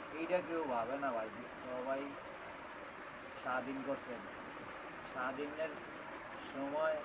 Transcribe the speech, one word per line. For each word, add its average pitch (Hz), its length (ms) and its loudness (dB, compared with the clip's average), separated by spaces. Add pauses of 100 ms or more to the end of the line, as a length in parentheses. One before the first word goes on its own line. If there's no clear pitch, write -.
(180)
এইটা 170 200 6 (100)
কেউ 165 140 4 (120)
ভাবে 117 280 4
না 135 140 4
ভাই। 110 120 2 (380)
সবাই 127 360 2 (1400)
স্বাধীন 127 360 4 (100)
করছেন, 127 320 0 (920)
স্বাধীনের 147 600 2 (800)
সময় 285 520 4